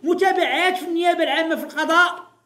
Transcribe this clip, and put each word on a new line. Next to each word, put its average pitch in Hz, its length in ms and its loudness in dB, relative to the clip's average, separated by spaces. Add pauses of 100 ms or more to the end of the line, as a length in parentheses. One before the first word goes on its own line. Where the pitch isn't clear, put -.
متابعات 359 720 0
في - 80 -10
النيابة 339 380 0
العامة 311 320 0
في 247 80 -8
القضاء 320 680 0 (140)